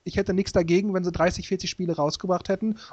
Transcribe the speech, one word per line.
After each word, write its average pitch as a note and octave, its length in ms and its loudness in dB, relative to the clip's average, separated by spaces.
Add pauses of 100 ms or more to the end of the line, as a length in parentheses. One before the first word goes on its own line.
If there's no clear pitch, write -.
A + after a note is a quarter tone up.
ich - 140 -6
hätte G3+ 160 0
nichts F#3+ 200 0
dagegen, F#3 420 4
wenn F#3 100 0
sie F3 80 -2
dreißig, E3+ 340 0
vierzig - 240 -4
Spiele E3+ 240 -2
rausgebracht E3+ 540 -2
hätten G#3+ 280 0 (160)